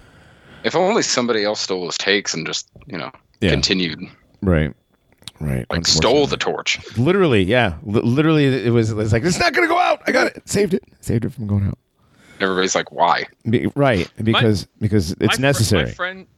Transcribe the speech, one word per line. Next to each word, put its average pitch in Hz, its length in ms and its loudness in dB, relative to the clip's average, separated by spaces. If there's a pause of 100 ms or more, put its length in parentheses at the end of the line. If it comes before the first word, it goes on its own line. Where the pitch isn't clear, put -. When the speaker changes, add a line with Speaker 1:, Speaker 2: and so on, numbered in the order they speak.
(640)
Speaker 1:
If 113 120 -2
only 185 260 2
somebody 117 420 -2
else 104 160 -2
stole 92 260 -4
his 80 120 -6
takes 98 360 0
and 80 120 -6
just, - 240 -8 (160)
you - 120 -12
know, 65 140 -10 (300)
Speaker 2:
Yeah. 95 80 2
Speaker 1:
continued. 82 500 0 (420)
Speaker 2:
Right. 78 320 2 (640)
Right. 67 300 -4
Speaker 1:
Like, 85 180 -4
stole 113 400 2
the - 80 -2
Speaker 2:
Unfortunately. - 540 -4
Speaker 1:
torch. - 80 -12
Speaker 2:
Literally, 147 460 4
yeah. 101 400 2
Li-, 104 180 0
literally, 147 440 2 (200)
it 120 60 2
was, 113 200 2
it 107 40 -6
was 107 180 0
like, 113 100 0
"It's 180 160 0
not 339 140 2
gonna 349 160 2
go 349 100 0
out. 339 260 0
I - 60 -4
got 254 160 2
it. - 220 -10
Saved 202 240 0
it. - 100 -2 (160)
Saved 113 240 -2
it - 80 -4
from 107 160 -10
going 101 180 2
out." - 120 -4 (640)
Speaker 1:
Everybody's 95 340 0
like, 85 160 -4
"Why?" 82 340 0 (240)
Speaker 2:
Be-, 104 260 2
right. 131 420 0
Speaker 3:
My, 110 60 -8
Speaker 2:
Because, 110 440 2 (140)
because 98 320 0
it's - 80 -8
Speaker 3:
my 95 140 2
fr-, 123 60 -4
Speaker 2:
necessary. 117 440 2
Speaker 3:
my 57 60 -6
friend, 185 360 -10 (100)